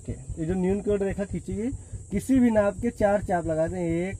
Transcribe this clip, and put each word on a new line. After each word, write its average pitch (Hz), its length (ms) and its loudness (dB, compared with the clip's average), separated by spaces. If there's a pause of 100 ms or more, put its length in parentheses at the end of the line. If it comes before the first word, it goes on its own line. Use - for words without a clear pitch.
के, - 60 -8
ये - 340 -8
जो 170 80 -2
न्यून 190 280 2
कोण 208 160 0
रेखा 196 280 -2
खींची 185 280 -6
गई, 214 160 -2 (420)
किसी 254 280 2
भी 240 120 6
नाप 202 300 2
के 233 80 0
चार 202 340 2
चाप 175 220 0
लगा 160 220 2
दें, 175 100 -4
एक, 175 420 -2